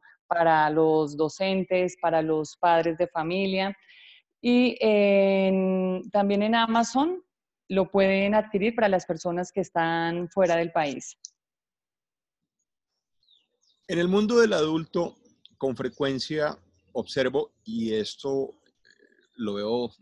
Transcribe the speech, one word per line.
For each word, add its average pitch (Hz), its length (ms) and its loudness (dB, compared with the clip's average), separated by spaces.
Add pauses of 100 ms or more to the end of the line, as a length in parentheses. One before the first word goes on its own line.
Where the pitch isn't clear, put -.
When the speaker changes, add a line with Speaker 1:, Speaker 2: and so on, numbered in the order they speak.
(280)
Speaker 1:
para 165 420 4
los 156 460 2
docentes, 180 880 -2
para 165 200 2
los 156 360 -2
padres 165 400 2
de 175 100 0
familia. 190 640 -4 (680)
Y 247 400 2
en, 190 1200 2 (100)
también 202 320 0
en 220 120 0
Amazon 233 640 0 (460)
lo 190 220 0
pueden 196 460 2
adquirir 214 400 -2
para 220 120 2
las 185 200 0
personas 175 440 -6
que 196 100 -4
están 165 680 -2
fuera 175 260 2
del 170 160 -2
país. 151 460 -4 (2750)
Speaker 2:
En 180 100 -4
el 170 100 2
mundo 214 300 2
del 226 160 6
adulto, 160 640 -2 (420)
con 135 180 -4
frecuencia 139 840 -4 (360)
observo, 131 600 -2 (100)
y 113 300 -4
esto, 135 580 -4
eh, - 220 -20 (640)
lo 107 180 -6
veo 113 360 -4 (100)